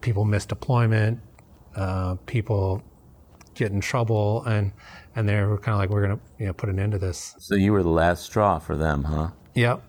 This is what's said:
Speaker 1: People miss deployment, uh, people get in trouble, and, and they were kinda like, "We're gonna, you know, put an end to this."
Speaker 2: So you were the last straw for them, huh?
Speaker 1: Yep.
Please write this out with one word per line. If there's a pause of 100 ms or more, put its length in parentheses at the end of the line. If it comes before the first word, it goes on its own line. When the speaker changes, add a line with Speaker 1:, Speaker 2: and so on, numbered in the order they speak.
Speaker 1:
People
miss
deployment, (560)
uh, (100)
people (720)
get
in
trouble,
and, (420)
and
they
were
kinda
like,
"We're
gonna, (200)
you
know,
put
an
end
to
this."
Speaker 2:
So
you
were
the
last
straw
for
them,
huh? (260)
Speaker 1:
Yep.